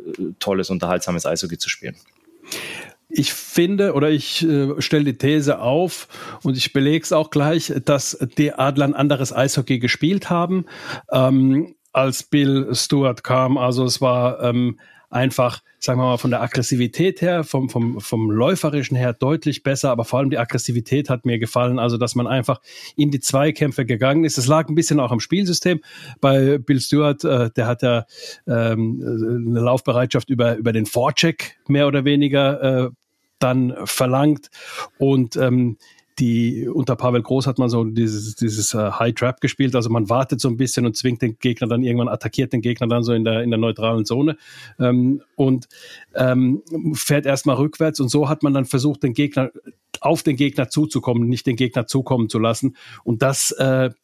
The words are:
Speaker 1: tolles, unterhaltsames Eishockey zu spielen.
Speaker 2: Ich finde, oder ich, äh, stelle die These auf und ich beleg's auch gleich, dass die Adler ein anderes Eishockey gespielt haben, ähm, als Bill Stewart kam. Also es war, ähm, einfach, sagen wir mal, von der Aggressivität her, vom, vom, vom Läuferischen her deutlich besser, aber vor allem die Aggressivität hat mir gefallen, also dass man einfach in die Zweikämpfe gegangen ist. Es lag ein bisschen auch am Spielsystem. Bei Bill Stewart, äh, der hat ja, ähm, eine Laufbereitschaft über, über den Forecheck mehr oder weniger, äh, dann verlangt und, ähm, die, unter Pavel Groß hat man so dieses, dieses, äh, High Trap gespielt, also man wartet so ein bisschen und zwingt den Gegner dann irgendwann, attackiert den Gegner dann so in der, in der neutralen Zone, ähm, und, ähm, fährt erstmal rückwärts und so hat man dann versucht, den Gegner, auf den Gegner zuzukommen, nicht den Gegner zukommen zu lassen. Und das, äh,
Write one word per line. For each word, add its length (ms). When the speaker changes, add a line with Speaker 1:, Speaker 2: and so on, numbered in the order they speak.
Speaker 1:
tolles, 320
unterhaltsames 560
Eishockey 320
zu 100
spielen. 280
Speaker 2:
Ich 240
finde, 640
oder 160
ich, 360
äh, 340
stelle 240
die 120
These 440
auf 480
und 140
ich 160
beleg's 400
auch 180
gleich, 420
dass 340
die 160
Adler 320
ein 100
anderes 380
Eishockey 460
gespielt 500
haben, 380
ähm, 640
als 320
Bill 500
Stewart 480
kam. 360
Also 260
es 160
war, 420
ähm, 380
einfach, 540
sagen 220
wir 40
mal, 140
von 140
der 100
Aggressivität 800
her, 220
vom, 260
vom, 300
vom 280
Läuferischen 680
her 160
deutlich 500
besser, 300
aber 120
vor 140
allem 120
die 60
Aggressivität 720
hat 160
mir 140
gefallen, 400
also 180
dass 200
man 100
einfach 340
in 160
die 80
Zweikämpfe 640
gegangen 380
ist. 120
Es 120
lag 200
ein 60
bisschen 240
auch 140
am 80
Spielsystem. 600
Bei 380
Bill 220
Stewart, 420
äh, 320
der 140
hat 140
ja, 220
ähm, 520
eine 120
Laufbereitschaft 680
über, 280
über 160
den 140
Forecheck 720
mehr 180
oder 180
weniger, 800
äh, 40
dann 360
verlangt 640
und, 380
ähm, 400
die, 480
unter 300
Pavel 240
Groß 260
hat 120
man 100
so 160
dieses, 520
dieses, 360
äh, 200
High 220
Trap 280
gespielt, 340
also 140
man 180
wartet 320
so 80
ein 80
bisschen 300
und 100
zwingt 240
den 180
Gegner 300
dann 140
irgendwann, 260
attackiert 460
den 80
Gegner 240
dann 160
so 100
in 100
der, 200
in 80
der 80
neutralen 480
Zone, 320
ähm, 400
und, 340
ähm, 480
fährt 320
erstmal 300
rückwärts 440
und 80
so 220
hat 120
man 120
dann 100
versucht, 380
den 100
Gegner, 380
auf 220
den 140
Gegner 320
zuzukommen, 580
nicht 200
den 100
Gegner 300
zukommen 420
zu 100
lassen. 380
Und 200
das, 300
äh, 380